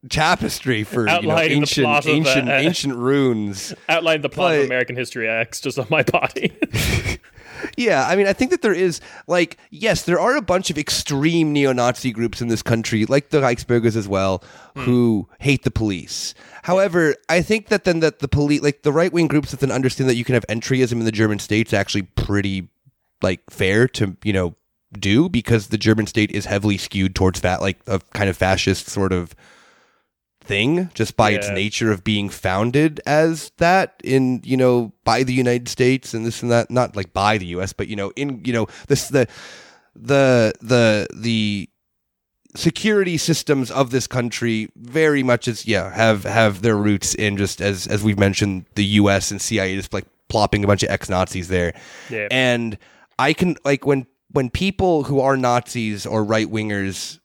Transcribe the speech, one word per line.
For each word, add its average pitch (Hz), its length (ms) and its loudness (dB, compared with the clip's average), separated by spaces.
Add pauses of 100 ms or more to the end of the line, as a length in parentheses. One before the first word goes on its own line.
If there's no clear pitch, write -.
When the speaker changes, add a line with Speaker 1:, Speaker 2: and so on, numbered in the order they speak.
Speaker 1:
tapestry 156 760 0
for, 120 160 -2
you 110 40 2
know, 151 60 2
Speaker 2:
Outlining 165 380 2
the 151 60 2
Speaker 1:
ancient, 143 300 2
Speaker 2:
plot 147 200 2
of, 151 60 0
Speaker 1:
ancient, 131 380 2
Speaker 2:
uh, 139 40 2
Speaker 1:
ancient 143 420 0
runes. 120 800 0 (120)
Speaker 2:
Outline 160 340 2
the 143 80 -4
plot 170 240 0
of 147 80 4
Speaker 1:
But 135 40 4
Speaker 2:
American 127 300 -2
History 120 320 -6
X 113 340 -4
just 131 160 -6
on 127 120 -4
my 156 140 2
body. - 540 -2 (140)
<laughs> - 480 -2 (580)
Speaker 1:
Yeah, 160 300 2
I 180 80 2
mean, 202 100 4
I 196 80 2
think 254 160 0
that 359 140 -2
there 208 100 2
is, 175 260 0 (280)
like, 175 280 0 (140)
yes, 190 340 -2
there 170 160 2
are 233 160 2
a 294 60 0
bunch 185 300 -2
of 147 80 -6
extreme 151 760 0
neo-Nazi 127 580 0
groups 110 300 -4
in 120 60 -4
this 117 160 -2
country, 110 420 0
like 135 240 0
the 151 100 2
Reichsbürgers 120 560 2
as 104 120 -4
well, 95 360 -2 (320)
Speaker 2:
Hmm. 139 60 -12
Speaker 1:
who 120 480 2 (100)
hate 139 220 2
the - 80 -2
police. - 640 -6 (300)
However, 175 520 2 (140)
I 170 140 2
think 214 240 -2
that - 160 0
then 170 160 2
that 156 180 0
the 139 100 -6
poli-, 147 320 2
like, 147 220 0
the 147 100 2
right-wing 165 360 2
groups 143 240 0
that 135 80 -12
then 135 120 0
understand 131 380 0
that 120 60 4
you 117 80 -2
can 127 100 -2
have 120 140 2
entryism 120 460 0
in 117 120 0
the 110 60 2
German 107 260 2
state's 107 340 0
actually 98 320 -2
pretty, 95 680 -2 (520)
like, 95 200 0 (100)
fair 104 380 2
to, 95 340 -4
you 104 100 -2
know, 90 220 -2 (420)
do, 104 320 2
because 113 380 0
the 110 100 -2
German 107 300 2
state 107 240 0
is 101 140 -6
heavily 101 340 0
skewed 95 340 -2
towards 92 280 2
that, 90 200 0
like, 95 240 -2
a 92 140 -4 (140)
kind 101 160 0
of 90 60 -2
fascist 92 520 0
sort 95 260 -2
of 87 220 -4 (1080)
thing, 147 520 0
just - 200 -4
by 107 140 4
its 104 200 0
Speaker 2:
Yeah. 101 40 -4
Speaker 1:
nature 107 380 0
of 92 120 -2
being 104 240 0
founded 123 800 0
as 160 520 0
that 180 460 0
in, 127 400 2
you 131 140 0
know, 123 340 4 (120)
by 117 180 2
the 127 120 0
United 123 360 0
States 131 460 0
and 113 100 -4
this 117 160 -6
and 120 100 -2
that, 117 200 2
not, 120 240 -2
like, 98 180 -8
by 104 240 2
the 95 80 -4
U 87 160 -6
S, 98 120 -6
but, 101 140 -8
you 107 80 -8
know, 98 200 -6
in, 135 280 -6
you 123 80 -4
know, 113 140 0 (220)
this, - 220 0
the, 131 180 2 (680)
the, 123 640 4
the, 110 540 2
the 107 560 -2 (840)
security 185 600 0
systems 139 520 0
of 123 220 0
this 127 160 0
country 117 680 -2
very 143 460 0
much 123 260 2
is, 113 200 -6
yeah, 95 260 -2
have, 110 300 2
have 104 400 0
their 113 120 2
roots 104 380 0
in 101 240 -2
just, 98 240 -4
as, 98 240 -2
as 104 180 -2
we've 104 160 2
mentioned, 98 540 0
the 104 120 2
U 101 260 4
S 95 180 0
and 101 100 -8
C 107 200 -4
I 95 60 0
A 95 100 -4
just, 95 180 -8
like, 95 140 -6 (200)
plopping 104 360 0
a 98 40 0
bunch 101 140 4
of - 80 -2
ex-Nazis 92 600 -4
there. 90 260 -2 (340)
Speaker 2:
Yeah. 107 220 -6
Speaker 1:
And 120 480 0 (400)
I 143 140 2
can, 175 300 0
like, 143 220 0
when, 135 220 0 (240)
when 131 180 -2
people 185 540 0
who 135 160 -2
are 135 180 2
Nazis 120 680 -2
or 107 160 0
right-wingers 104 1000 -4